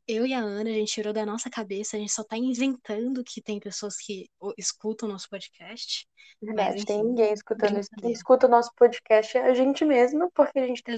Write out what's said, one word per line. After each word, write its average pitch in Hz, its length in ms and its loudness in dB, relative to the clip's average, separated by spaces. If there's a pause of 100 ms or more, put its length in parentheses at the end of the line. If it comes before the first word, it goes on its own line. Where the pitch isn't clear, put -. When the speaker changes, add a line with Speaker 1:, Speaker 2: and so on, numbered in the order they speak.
Speaker 1:
eu 226 180 -2
e 262 80 -2
a 262 80 -2
Ana. 208 300 -4
A - 20 -4
gente 214 200 -2
tirou 214 200 -4
da 214 120 -2
nossa 220 240 -6
cabeça. 208 480 -8
A - 20 -6
gente 208 140 -6
só 220 100 -6
tá 220 140 -10
inventando 247 880 -2
que - 180 -14
tem 208 180 -6
pessoas 202 380 -10
que 185 320 -12 (100)
o-, 202 180 -8
escutam 214 520 -6
o - 40 -6
nosso 185 160 -14
podcast. - 800 -12 (440)
Mas, 214 160 0
Speaker 2:
Verdade, 196 180 -4
tem 208 160 -2
Speaker 1:
enfim, - 20 2
Speaker 2:
ninguém 226 300 2
escutando 208 460 0
isso. 196 160 -6
Quem 233 160 -4
Speaker 1:
brincadeira. - 0 -
Speaker 2:
escuta 254 360 4
o - 20 0
nosso 240 260 4
podcast 226 600 4
é 247 80 0
a 254 80 6
gente 269 320 2
mesmo, 294 460 4
porque 285 280 2
a 254 80 2
gente 247 160 -6
tem 240 140 -6